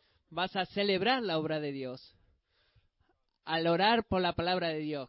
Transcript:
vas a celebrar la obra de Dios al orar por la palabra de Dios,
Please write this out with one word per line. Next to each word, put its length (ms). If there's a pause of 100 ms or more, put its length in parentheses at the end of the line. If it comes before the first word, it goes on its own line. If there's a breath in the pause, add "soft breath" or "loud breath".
(300)
vas 260
a 100
celebrar 560
la 160
obra 220
de 120
Dios 420 (1300)
al 240
orar 400
por 120
la 120
palabra 360
de 120
Dios, 280